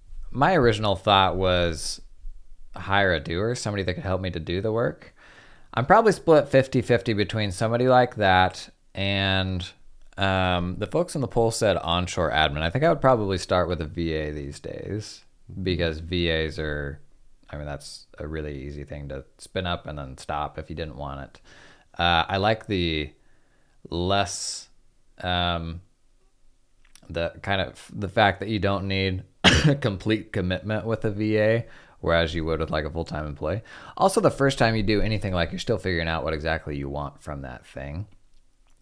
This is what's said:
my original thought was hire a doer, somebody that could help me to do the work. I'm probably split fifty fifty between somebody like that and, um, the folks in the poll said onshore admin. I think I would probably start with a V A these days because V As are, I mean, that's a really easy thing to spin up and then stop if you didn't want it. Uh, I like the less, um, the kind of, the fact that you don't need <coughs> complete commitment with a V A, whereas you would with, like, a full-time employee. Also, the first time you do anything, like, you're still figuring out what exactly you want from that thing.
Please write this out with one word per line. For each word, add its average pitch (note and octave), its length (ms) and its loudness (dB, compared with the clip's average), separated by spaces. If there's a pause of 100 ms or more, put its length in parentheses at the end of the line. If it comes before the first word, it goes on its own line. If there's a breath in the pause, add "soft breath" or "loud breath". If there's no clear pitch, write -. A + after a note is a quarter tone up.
(300)
my D#3 240 2
original G#2+ 420 4
thought F#2+ 400 4
was F2+ 640 0 (760)
hire F#2+ 380 2
a D#2 80 2
doer, F2+ 340 -2
somebody G#2 280 -2
that F2+ 120 -2
could D#3+ 100 -8
help F#2+ 180 0
me F#2 80 -4
to E2 100 -6
do F2 200 -2
the A2 120 -2
work. B2 420 -4 (600 loud breath)
I'm A#2+ 120 0
probably G#3+ 260 8
split D3+ 360 6
fifty C3 340 4
fifty A#2 300 2
between G#2 400 0
somebody A#2 360 2
like B2 280 6
that F#2 520 4 (260)
and, F#2+ 720 0 (500)
um, F#2 640 0
the G#2 80 -4
folks E3+ 280 -2
in D#3 60 -2
the B2 80 -2
poll A#2 220 2
said G2+ 260 2
onshore F2 560 0
admin. D2+ 300 2
I E2+ 80 0
think C3 140 -2
I E3+ 40 4
would E3+ 120 0
probably G#2+ 380 2
start F2+ 300 2
with E2+ 120 -4
a D#2+ 60 -2
V E2 280 -4
A D2+ 180 -4
these D2 280 -10
days - 640 -10 (380)
because E2 380 0
V E2+ 300 0
As D#2+ 280 0
are, D2 420 -4 (500)
I D2 60 -12
mean, D2 100 -10
that's - 400 -12 (120)
a D2+ 80 -10
really D2 380 -8
easy C#2+ 200 -10
thing C#2+ 260 -12
to C2+ 140 -10 (140)
spin - 280 -6
up F2 200 -4
and D2+ 120 -10
then C2 200 -12
stop D2+ 400 -6
if D2 120 -12
you D#2+ 60 -10
didn't D#2+ 200 -8
want C#2 240 -10
it. - 200 -18 (580 loud breath)
Uh, E2+ 300 4
I G2 100 -2
like G#2 280 0
the E2 460 -2 (800)
less, F#2 800 -2 (540)
um, F2 600 -2 (1300)
the E2 240 -4 (100)
kind G2 180 -2
of, - 340 -8
the G2+ 140 -6
fact G2+ 320 4
that G2 80 -6
you G#2+ 100 -2
don't G2 300 0
need F#2+ 340 0 (220)
<coughs> C#3+ 360 6
complete G#2+ 520 -2
commitment G2+ 540 -4
with A2+ 180 -4
a A2 60 0
V G#2+ 280 0
A, A2 280 2 (340 loud breath)
whereas E2 340 2
you E2 100 -2
would D#2+ 160 -2
with, D#2+ 100 -2
like, D#2 140 -2
a D2 60 -6
full-time D#2 360 -6
employee. D#2 360 -6 (340 loud breath)
Also, G3 240 4
the E3+ 100 4
first C#3 280 0
time A2+ 180 4
you A2 60 0
do G#2 180 2
anything, G#2 320 0
like, E2+ 180 0
you're F#3 80 -8
still G#2+ 200 -2
figuring E2 300 -2
out D#2+ 160 -2
what D#2 100 -2
exactly D#2 420 -4
you C#2 120 -6
want C#2+ 340 -8
from C#2+ 200 -10
that B1 240 -14
thing. C#2+ 400 -10 (760)